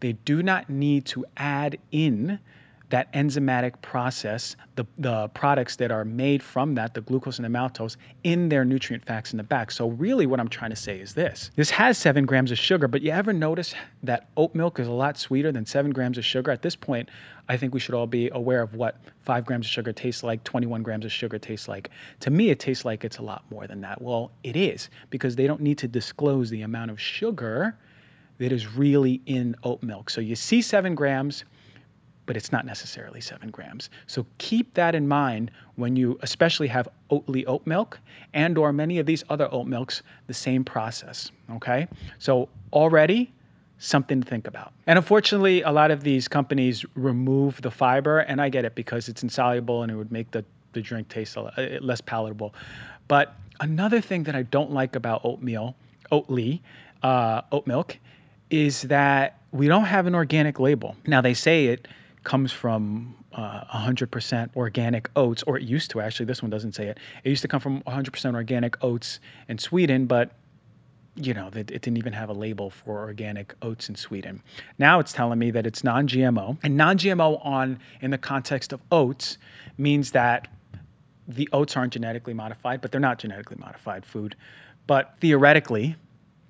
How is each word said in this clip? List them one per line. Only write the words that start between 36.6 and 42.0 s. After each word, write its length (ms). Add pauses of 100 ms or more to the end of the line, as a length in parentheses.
have 200 (220)
Oatly 380
oat 180
milk 320 (340)
and 240
or 160
many 280
of 60
these 220
other 240
oat 140
milks, 380 (240)
the 40
same 320
process, 680 (180)
okay? 380 (320)